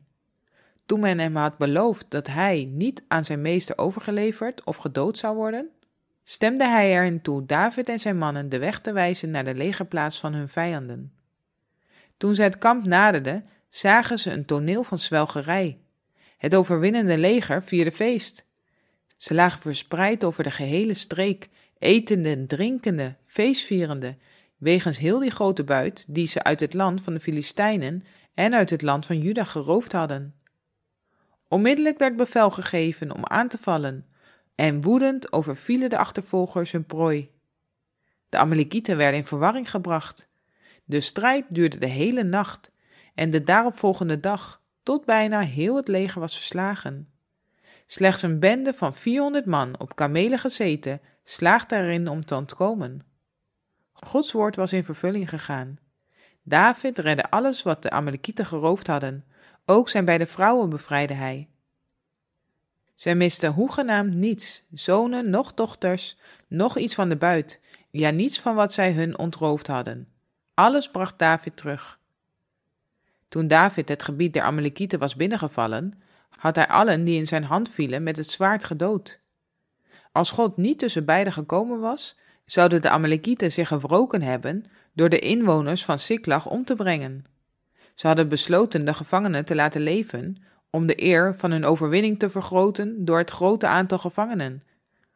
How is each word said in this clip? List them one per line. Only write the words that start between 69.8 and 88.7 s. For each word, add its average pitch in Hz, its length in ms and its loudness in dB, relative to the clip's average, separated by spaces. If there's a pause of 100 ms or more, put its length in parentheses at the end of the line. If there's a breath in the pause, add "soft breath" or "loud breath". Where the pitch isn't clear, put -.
Alles 269 380 4
bracht 185 280 -6
David 160 380 0
terug. - 420 -10 (1300)
Toen 160 180 -2
David 165 420 4
het 147 140 -4
gebied 160 300 -2
der 151 80 0
Amalekieten 151 580 -2
was 139 160 -4
binnengevallen, 151 880 -4 (280 soft breath)
had - 260 -2
hij 160 120 4
allen 185 360 4
die 170 140 2
in 156 100 -2
zijn 156 160 -2
hand 180 260 -2
vielen 139 340 -4
met 160 140 -4
het 156 100 -8
zwaard 202 360 0
gedood. 185 560 -4 (920 soft breath)
Als 170 200 2
God 226 260 0
niet 240 220 2
tussen 165 260 -2
beiden 185 280 2
gekomen 202 460 -2
was, 233 380 -6 (280 soft breath)
zouden 175 360 4
de - 80 2
Amalekieten 160 640 2
zich 170 160 -2
gewroken 170 540 0
hebben 139 440 -4 (280 soft breath)
door 165 160 4
de 165 100 4
inwoners 170 640 2
van 143 140 0
Siklag 170 460 0
om 247 180 -4
te 254 120 -2
brengen. 143 500 -4 (720 soft breath)
Ze - 120 -2
hadden 160 220 6
besloten 175 560 2